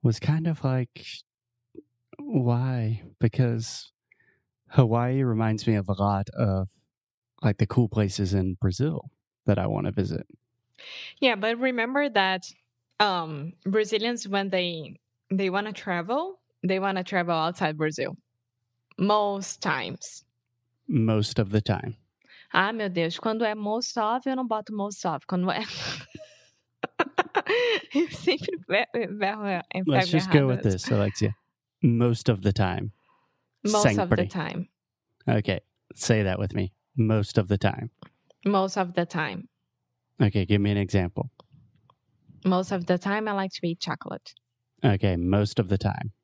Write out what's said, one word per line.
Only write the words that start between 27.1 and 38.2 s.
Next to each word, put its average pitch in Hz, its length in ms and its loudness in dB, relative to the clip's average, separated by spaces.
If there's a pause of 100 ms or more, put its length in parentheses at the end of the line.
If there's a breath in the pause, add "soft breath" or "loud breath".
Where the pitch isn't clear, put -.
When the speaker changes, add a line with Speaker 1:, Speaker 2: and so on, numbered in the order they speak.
Speaker 2:
Eu 311 160 2
sempre - 460 -2 (120)
be-, 220 380 0 (120)
berro, 208 280 -2
é, 185 160 -2 (240)
Speaker 1:
Let's 170 220 4
Speaker 2:
pego - 20 -2
Speaker 1:
just 160 200 2
go 151 80 8
Speaker 2:
errado 139 100 6
Speaker 1:
with 127 180 0
Speaker 2:
isso. 98 60 4
Speaker 1:
this, - 180 -2
Alexia. 107 440 2 (480)
Most 117 460 4
of 98 140 2
the 101 100 4
time. 98 400 0 (720)
Speaker 2:
Most 208 340 2
of 185 120 0
the 165 60 4
Speaker 1:
Sempre. 180 100 0
Speaker 2:
time. 170 420 -6 (600)
Speaker 1:
Okay, 104 320 0 (340)
say 110 280 2
that 92 160 0
with 101 160 -4
me. 98 180 -2 (240)
Most 110 420 2
of 95 100 0
the 101 100 2
time. - 320 -2 (540)